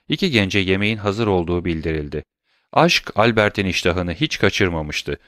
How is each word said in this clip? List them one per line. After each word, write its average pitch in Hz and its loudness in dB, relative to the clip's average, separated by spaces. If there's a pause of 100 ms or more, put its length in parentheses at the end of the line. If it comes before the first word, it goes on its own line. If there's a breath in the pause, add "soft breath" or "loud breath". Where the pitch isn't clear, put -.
iki 160 -2
gence 104 2
yemeğin 98 0
hazır 104 -2
olduğu 87 0
bildirildi. 78 -4 (480)
Aşk, - 2
Albert'in 107 2
iştahını 87 0
hiç - -4
kaçırmamıştı. 80 -2